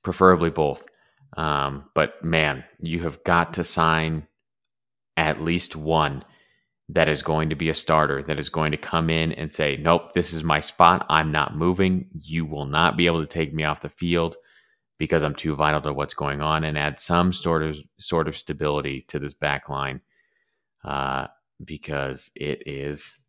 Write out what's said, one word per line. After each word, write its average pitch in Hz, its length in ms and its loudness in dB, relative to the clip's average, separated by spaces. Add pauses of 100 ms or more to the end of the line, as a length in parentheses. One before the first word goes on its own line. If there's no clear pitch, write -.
Preferably 87 480 4
both. 73 360 -2 (500)
Um, 71 580 -4
but - 280 0
man, 78 400 2 (160)
you 82 220 -4
have 85 240 -8
got 85 300 2
to 90 100 -2
sign 80 640 0 (880)
at 78 260 0
least 82 320 -2
one 76 480 0 (680)
that 82 180 4
is 76 140 0
going 78 260 0
to 78 80 -2
be 80 140 0
a 76 40 -2
starter, 73 480 2
that 73 160 -4
is 76 120 -4
going 78 220 0
to 78 40 -2
come 82 320 0
in 80 240 0
and 78 200 -8
say, 71 260 -2
"Nope, 82 340 2
this 87 200 0
is 80 120 -6
my 78 160 2
spot. - 480 6
I'm 78 240 2
not 76 240 0
moving. 92 560 2
You 78 320 -6
will 73 220 -6
not 76 300 2
be 85 100 4
able 82 160 2
to 76 40 -4
take 78 280 -4
me 78 100 -2
off 76 160 -2
the 73 80 -12
field 85 480 -2 (640)
because 80 240 2
I'm 76 120 -2
too 78 200 -4
vital 76 260 2
to 73 120 -4
what's 71 220 -6
going 71 280 -4
on," 78 200 0
and 76 140 -4
add 73 240 -2
some 87 320 4
sort 82 300 0
of, 76 160 -4 (200)
sort 80 300 -2
of 76 80 -8
stability 73 720 -4
to 76 100 -8
this 71 160 -8
back 71 340 -4
line, 69 340 -6 (840)
uh, 67 440 -4 (360)
because 69 720 -8
it 71 300 -6
is 71 520 -8 (100)